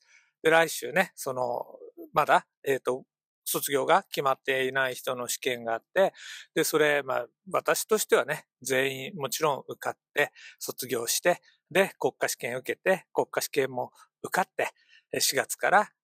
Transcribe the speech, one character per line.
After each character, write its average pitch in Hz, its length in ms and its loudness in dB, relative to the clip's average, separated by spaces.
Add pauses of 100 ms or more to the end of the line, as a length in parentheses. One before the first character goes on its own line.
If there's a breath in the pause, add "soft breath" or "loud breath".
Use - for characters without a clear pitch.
(420 soft breath)
で、 160 80 4
来 165 180 6
週 123 240 -8
ね、 180 220 2
そ - 200 -6
の、 123 300 -4 (500)
ま 151 120 2
だ、 160 220 4 (160)
え 135 140 2
ー - 20 -2
っ - 20 -20
と、 127 240 -4 (420)
卒 147 240 -4
業 131 140 2
が 170 180 4
決 - 200 -6
ま 135 100 2
っ - 80 -10
て 131 260 0
い 127 40 -4
な 135 180 0
い 123 60 -8
人 131 200 -6
の 123 120 -8
試 - 100 -4
験 120 260 -4
が 113 100 -2
あ 113 40 -2
っ - 60 -8 (100)
て、 185 200 4 (420 loud breath)
で、 160 80 2
そ 147 160 2
れ、 147 240 2
ま 127 140 -2
あ、 120 100 -6 (240)
私 151 340 0
と 214 140 2
し - 60 -2
て - 100 2
は 135 100 4
ね、 151 200 -6 (160)
全 131 480 0
員 - 60 -16
も 139 140 -6
ち 151 140 -6
ろ 147 100 4
ん 127 140 -8
受 127 120 -12
か 123 120 -6
っ - 60 -8 (180)
て、 147 160 2 (280 loud breath)
卒 - 280 -8
業 117 180 -2
し - 160 -2
て、 175 200 2 (280 soft breath)
で、 190 300 2
国 - 180 0
家 139 100 -2
試 - 100 -4
験 123 200 -6
受 127 160 -6
け - 60 -14
て、 185 340 0
国 131 180 0
家 - 100 -2
試 - 100 -6
験 131 200 0
も 123 200 -8 (320 soft breath)
受 - 80 -8
か - 100 0
っ - 160 -2
て、 - 160 -2 (400 soft breath)
え、 135 60 -2
四 - 160 0
月 123 200 -2
か 127 140 0
ら 196 200 4 (140)